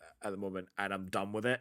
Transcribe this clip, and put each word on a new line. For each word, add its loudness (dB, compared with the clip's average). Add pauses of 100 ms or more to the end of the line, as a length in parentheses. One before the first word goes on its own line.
(220)
at 0
the -2
moment, -4 (100)
and 2
I'm -2
done 0
with 0
it. 4